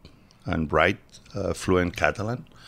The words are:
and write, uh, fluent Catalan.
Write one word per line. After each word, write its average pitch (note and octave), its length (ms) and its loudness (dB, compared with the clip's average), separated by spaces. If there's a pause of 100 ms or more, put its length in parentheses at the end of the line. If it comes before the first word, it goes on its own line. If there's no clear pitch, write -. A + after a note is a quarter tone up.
(460)
and E2 260 -2
write, E2+ 280 4 (360)
uh, F#2 180 -2
fluent F2+ 440 0
Catalan. G2+ 500 -2 (200)